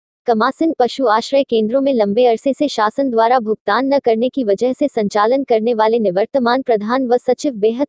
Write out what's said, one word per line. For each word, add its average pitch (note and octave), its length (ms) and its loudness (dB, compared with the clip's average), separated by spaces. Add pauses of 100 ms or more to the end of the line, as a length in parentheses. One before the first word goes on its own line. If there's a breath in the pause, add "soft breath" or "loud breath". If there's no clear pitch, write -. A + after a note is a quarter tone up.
(280)
कमासिन B3+ 520 0
पशु B3 280 0
आश्रय A#3 360 0
केंद्रों A3+ 380 0
में C4+ 120 0
लंबे G#3+ 320 2
अरसे A#3+ 280 0
से D4 140 -2
शासन C4 420 -2
द्वारा A#3 300 2
भुगतान A3 540 -2
न C#4+ 60 2
करने A#3 300 0
की C4+ 140 -4
वजह A3 300 0
से C#4+ 140 0
संचालन A3 560 0
करने A3+ 300 0
वाले A3 260 2
निवर्तमान A#3 640 0
प्रधान A#3 460 -2
व A#3+ 100 2
सचिव B3+ 380 -2
बेहद A3+ 340 -2